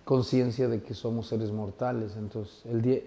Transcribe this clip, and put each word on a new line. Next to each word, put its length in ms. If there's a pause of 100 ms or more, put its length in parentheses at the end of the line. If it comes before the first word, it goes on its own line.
conciencia 640
de 120
que 140
somos 320
seres 240
mortales. 680
Entonces, 500
el 140
día, 260